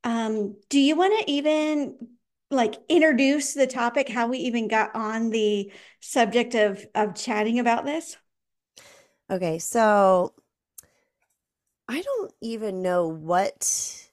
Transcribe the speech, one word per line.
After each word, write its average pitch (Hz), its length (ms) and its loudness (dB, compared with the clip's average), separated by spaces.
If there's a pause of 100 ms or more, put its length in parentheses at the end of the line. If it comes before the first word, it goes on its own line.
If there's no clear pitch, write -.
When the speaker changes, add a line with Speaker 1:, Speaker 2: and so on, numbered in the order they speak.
Speaker 1:
Um, 220 540 -4 (120)
do 277 100 2
you 294 180 4
wanna 392 280 4
even, 302 840 -2 (420)
like, 233 240 0 (140)
introduce 285 640 4
the 269 140 2
topic, 262 420 -2
how 233 180 -2
we 254 120 -4
even 233 280 -2
got 220 280 0
on 226 340 -4
the 208 420 0 (300)
subject 240 520 0
of, 208 400 0
of 214 220 -2
chatting 226 440 -2
about 240 260 0
this? 311 320 -8 (1120)
Speaker 2:
Okay, 175 280 -4
so 202 760 4 (1500)
I 285 140 -6
don't 494 400 -6
even 214 400 -6
know 180 260 0
what - 1040 -4